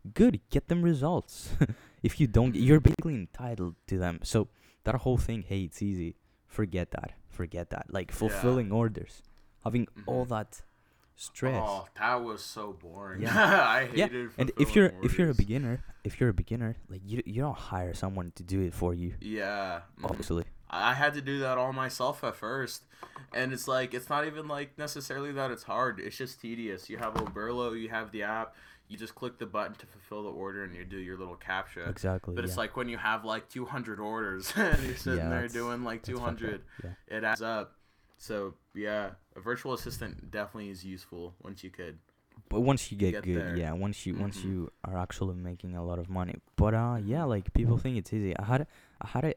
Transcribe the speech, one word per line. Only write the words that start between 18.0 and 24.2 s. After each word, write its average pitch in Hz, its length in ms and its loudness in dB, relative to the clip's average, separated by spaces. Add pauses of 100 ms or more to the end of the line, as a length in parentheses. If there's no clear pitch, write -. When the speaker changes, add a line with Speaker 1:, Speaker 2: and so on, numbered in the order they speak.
Speaker 1:
to 87 60 -12
do 95 180 0
it 87 140 0
for 87 200 2
you. 87 260 -4
Speaker 2:
Yeah. 98 600 -4 (160)
Mm-hmm. - 100 -14
Speaker 1:
Obviously. - 380 -2 (240)
Speaker 2:
I 107 260 2
had 143 200 2
to 143 60 -6
do 139 200 -2
that 131 180 0
all 127 140 0
myself 131 520 -2
at 117 120 -2
first. 127 480 -6 (480)
And 131 200 -2
it's 127 160 -6
like, 131 260 0
it's 123 140 -6
not 147 180 0